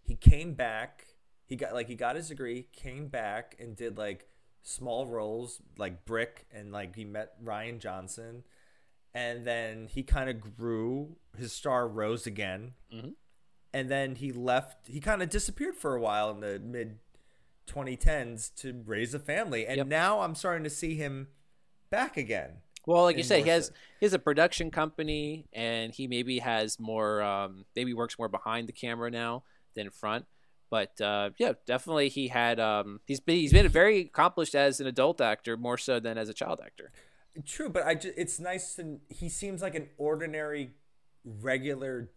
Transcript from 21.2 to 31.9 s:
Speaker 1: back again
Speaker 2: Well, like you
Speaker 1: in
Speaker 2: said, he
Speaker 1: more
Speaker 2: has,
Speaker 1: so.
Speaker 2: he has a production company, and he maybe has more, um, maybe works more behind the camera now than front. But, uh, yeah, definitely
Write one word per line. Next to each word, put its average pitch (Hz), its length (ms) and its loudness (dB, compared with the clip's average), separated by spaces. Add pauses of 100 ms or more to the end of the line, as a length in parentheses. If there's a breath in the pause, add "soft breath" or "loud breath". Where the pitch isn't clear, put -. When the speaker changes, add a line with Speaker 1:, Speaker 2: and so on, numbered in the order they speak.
Speaker 1:
back 262 260 0
again 98 460 -4 (240)
Speaker 2:
Well, 170 180 6
like 175 120 6
you - 40 0
Speaker 1:
in 123 60 0
Speaker 2:
said, 160 140 6
he 143 40 4
Speaker 1:
more 165 100 6
Speaker 2:
has, 156 120 4
Speaker 1:
so. - 60 -12 (280 soft breath)
Speaker 2:
he 208 60 6
has 196 80 2
a 175 40 6
production 160 520 4
company, 151 800 -2
and 113 420 -2
he 135 120 -8
maybe 123 320 0
has 113 400 0
more, 110 440 0
um, 98 440 -2 (100)
maybe 123 180 -2
works 117 240 -4
more 113 100 -2
behind 110 400 -4
the - 40 -10
camera 117 380 -4
now 117 340 -4 (300)
than 104 160 -8
front. 110 360 -4 (440)
But, 107 300 0
uh, 101 380 2
yeah, 233 140 2 (140)
definitely 143 440 2